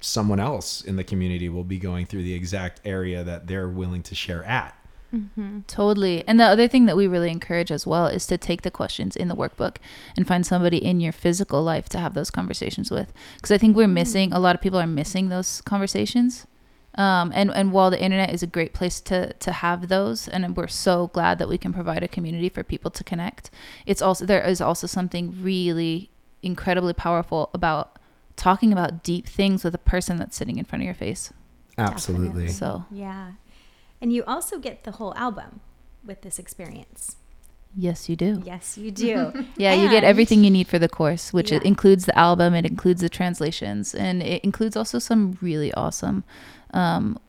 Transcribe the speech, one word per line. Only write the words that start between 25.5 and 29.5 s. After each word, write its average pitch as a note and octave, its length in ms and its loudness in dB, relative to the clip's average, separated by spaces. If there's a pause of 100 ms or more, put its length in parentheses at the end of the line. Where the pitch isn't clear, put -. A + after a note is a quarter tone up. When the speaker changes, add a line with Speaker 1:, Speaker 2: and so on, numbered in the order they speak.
Speaker 3:
incredibly F3+ 500 0
powerful E3+ 640 -2
about D#3+ 440 -2 (380)
talking G#3+ 360 4
about E3+ 320 -2
deep F3 240 -4
things G3 360 0